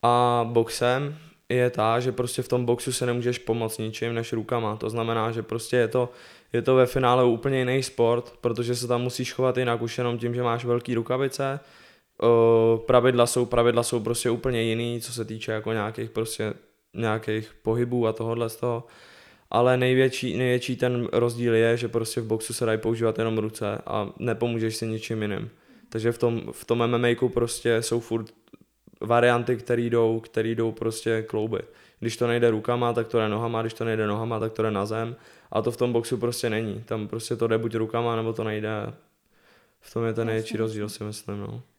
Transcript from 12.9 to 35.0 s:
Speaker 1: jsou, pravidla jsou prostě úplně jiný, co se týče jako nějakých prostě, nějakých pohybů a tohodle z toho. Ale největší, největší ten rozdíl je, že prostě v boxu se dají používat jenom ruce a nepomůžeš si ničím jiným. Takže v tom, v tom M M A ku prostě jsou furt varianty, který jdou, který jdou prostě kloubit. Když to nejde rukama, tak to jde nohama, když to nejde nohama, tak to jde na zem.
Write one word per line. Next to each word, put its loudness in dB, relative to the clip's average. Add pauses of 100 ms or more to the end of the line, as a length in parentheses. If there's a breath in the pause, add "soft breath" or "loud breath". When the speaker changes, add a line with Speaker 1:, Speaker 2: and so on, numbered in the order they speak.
Speaker 1:
jsou, 0
pravidla 4
jsou 0
prostě -2
úplně 0
jiný, -2
co -12
se -6
týče -8
jako -4
nějakých -4
prostě, -4 (400)
nějakých -2
pohybů 0
a 2
tohodle -4
z -12
toho. -4 (680 loud breath)
Ale 4
největší, 2
největší 0
ten 0
rozdíl 2
je, 4
že -4
prostě -2
v -6
boxu -2
se -2
dají 2
používat 0
jenom 2
ruce -4
a -4 (100)
nepomůžeš -2
si -4
ničím -4
jiným. -4 (400 loud breath)
Takže 0
v -2
tom, 2 (100)
v -14
tom 2
M 2
M 2
A 4
ku 0
prostě 0
jsou 0
furt -4 (680)
varianty, 4
který -2
jdou, 2
který -2
jdou 0
prostě -2
kloubit. -4 (340 soft breath)
Když -4
to 2
nejde 4
rukama, 0
tak 0
to 0
jde 0
nohama, -2
když -4
to -6
nejde 0
nohama, -2
tak -4
to -2
jde 2
na 0
zem. -4 (360 loud breath)